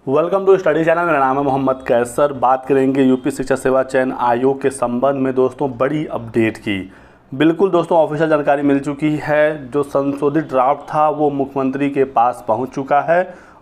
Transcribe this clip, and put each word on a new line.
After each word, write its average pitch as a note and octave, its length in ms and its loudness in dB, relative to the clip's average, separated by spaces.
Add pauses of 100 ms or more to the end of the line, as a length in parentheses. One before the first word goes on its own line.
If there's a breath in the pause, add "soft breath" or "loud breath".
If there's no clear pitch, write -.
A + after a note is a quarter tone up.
Welcome E3+ 400 0
to F#3+ 80 8
Study E3 300 2
Channel, E3 220 2
मेरा D#3 120 2
नाम C3+ 200 2
है C#3+ 60 -2
मोहम्मद C3+ 440 0
कैसर। B2 460 0
बात B2+ 320 0
करेंगे C3+ 360 2
यूपी C3 280 2
शिक्षा C3 260 -4
सेवा C3 260 0
चयन C3 380 0
आयोग B2 420 0
के C3+ 80 0
संबंध B2+ 460 -2
में C3 180 -2
दोस्तों C3 380 0
बड़ी C#3+ 340 -2
अपडेट A2+ 520 -2
की। G2+ 200 -4 (540 loud breath)
बिल्कुल E3 380 2
दोस्तों E3+ 280 2
ऑफिशियल D#3 320 0
जानकारी D3 320 2
मिल C#3 180 2
चुकी D3 380 -4
है, D3+ 520 -2
जो C#3+ 120 -2
संशोधित C#3+ 680 -2
ड्राफ्ट C3 360 0
था D#3 260 0
वो D3 220 0
मुख्यमंत्री C#3 580 -2
के C#3 160 0
पास A#2+ 420 0
पहुंच B2 220 -2
चुका C#3 320 0
है F3 320 0 (280 loud breath)